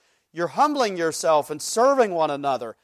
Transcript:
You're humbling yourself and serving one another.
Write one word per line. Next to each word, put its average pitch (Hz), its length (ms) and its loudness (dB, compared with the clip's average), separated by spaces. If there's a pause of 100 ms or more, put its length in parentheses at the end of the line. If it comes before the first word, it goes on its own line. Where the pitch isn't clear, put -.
(320)
You're 170 160 -4
humbling 247 500 0
yourself 160 520 0
and 151 120 -8
serving 247 520 2
one 160 160 0
another. 135 540 -4